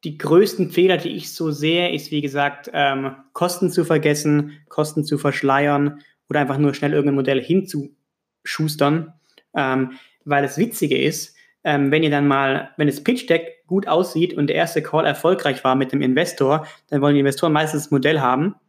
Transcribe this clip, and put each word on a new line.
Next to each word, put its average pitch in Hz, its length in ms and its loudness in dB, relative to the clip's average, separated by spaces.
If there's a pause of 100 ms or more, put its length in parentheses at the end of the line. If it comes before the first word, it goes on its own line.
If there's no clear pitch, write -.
die 151 140 -10
größten 185 520 2
Fehler, 180 280 2
die - 180 -8
ich 151 180 -12
so 160 160 -4
sehe, 160 420 -2
ist, 151 200 -8
wie 147 100 -2
gesagt, 143 500 -4
ähm, 135 440 0 (160)
Kosten 175 380 -2
zu 170 140 0
vergessen, 147 840 0
Kosten 151 360 -4
zu 147 140 -2
verschleiern 143 800 0 (280)
oder 147 100 -2
einfach 139 200 0
nur 143 160 2
schnell 147 180 -2
irgendein 139 240 2
Modell 135 260 0
hinzuschustern. 156 1700 -4 (420)
Ähm, 131 360 -2 (320)
weil 143 180 2
das 139 140 -4
Witzige 151 440 0
ist, - 360 -4 (280)
ähm, 143 260 2
wenn 156 140 2
ihr 147 60 2
dann 143 180 2
mal, 139 480 0
wenn 151 100 0
das 139 160 -2
Pitch - 260 -2
Deck 165 380 -2
gut 196 220 -2
aussieht 175 460 0
und 147 120 0
der - 100 0
erste 160 260 0
Call 156 220 0
erfolgreich 151 600 0
war 131 100 4
mit 135 160 0
dem 139 100 -2
Investor, 143 640 0 (260)
dann 147 100 0
wollen 147 140 4
die 143 60 4
Investoren 139 320 2
meistens 156 320 0
das - 60 -10
Modell 147 300 2
haben. 135 340 0 (140)